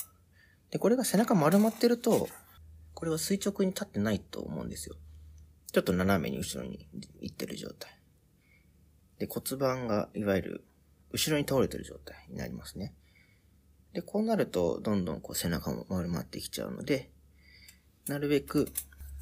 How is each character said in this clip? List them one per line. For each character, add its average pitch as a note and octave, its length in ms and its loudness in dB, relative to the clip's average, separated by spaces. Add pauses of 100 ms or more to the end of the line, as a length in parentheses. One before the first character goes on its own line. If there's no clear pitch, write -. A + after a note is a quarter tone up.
(720)
で、 D3+ 80 -4
こ - 100 4
れ B3 80 6
が B3+ 80 0
背 - 120 2
中 A3+ 180 6
丸 E3 240 6
ま A3 100 6
っ A3 40 0
て - 140 4
る A#3+ 100 4
と、 F#3+ 300 2 (640)
こ - 120 -8
れ E3 60 0
は D#3 60 2
垂 G3 260 0
直 G3+ 220 2
に - 20 4
立 F#3+ 180 -4
っ - 20 -4
て - 140 -4
な G#2+ 100 2
い G2 80 2
と - 220 -10
思 - 200 -6
う - 40 -6
ん - 40 -8
で - 60 -8
す - 140 -10
よ。 D2+ 80 -14 (760)
ち - 60 -2
ょ - 40 6
っ - 40 2
と F#2 80 4
斜 F#2 280 4
め B1 80 -2
に C2 80 -2
後 - 240 -6
ろ B1+ 60 -8
に - 220 -12 (320)
行 - 100 -8
っ - 40 -18
て - 100 -6
る - 100 -8
状 - 140 -10
態。 - 280 -16 (1200)
で、 G2+ 100 -2
骨 - 260 -4
盤 B2+ 320 0
が G#2 260 0
い G#2 120 -4
わ G2 100 4
ゆ F2+ 60 2
る - 240 -8 (480)
後 - 180 0
ろ D3 100 4
に C#3+ 60 -4
倒 C3+ 120 2
れ G2+ 80 4
て - 100 -8
る - 60 -10
状 - 120 -14
態 - 200 -18 (140)
に - 80 -10
な A#1 100 -4
り B1+ 60 -8
ま - 120 -10
す - 120 -14
ね。 F#2 160 -6 (1000)
で、 F3 80 -6
こ - 180 -4
う A3 40 2
な A3 120 2
る D3+ 120 2
と、 F2 340 2
ど G#2+ 140 2
ん F#2+ 80 2
ど D#2+ 100 -4
ん - 80 -8
こ - 120 -10
う - 20 -6
背 - 140 0
中 E2+ 240 -2
も A#1 160 -8
丸 F2+ 180 0
ま E2+ 140 -2
っ - 40 -8
て - 140 -12
き - 100 -8
ち - 120 -6
ゃ G1+ 40 -4
う - 60 -6
の - 120 -8
で、 - 280 -2 (960)
な C#3+ 100 -2
る C#3+ 120 0
べ C#3+ 100 6
く - 300 2 (520)